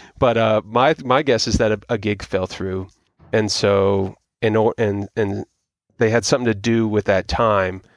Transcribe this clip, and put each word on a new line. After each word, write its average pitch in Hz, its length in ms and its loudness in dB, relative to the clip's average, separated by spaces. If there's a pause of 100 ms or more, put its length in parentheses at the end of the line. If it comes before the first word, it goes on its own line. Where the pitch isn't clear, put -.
(180)
But, 120 180 2
uh, 110 280 2
my, 120 300 2 (100)
my 131 180 2
guess 127 240 0
is 110 120 -2
that 110 140 2
a, 104 160 -4
a 120 100 -2
gig 104 240 -4
fell 92 240 -4
through. 95 420 -8 (440)
And 107 180 0
so, 98 680 0 (260)
in 107 140 0
or-, 110 220 2
and, 101 380 -2
and 101 280 -4 (540)
they 110 120 2
had 113 140 0
something 123 220 0
to 110 80 2
do 113 320 0
with 104 200 -2
that 95 220 0
time 95 540 0 (140)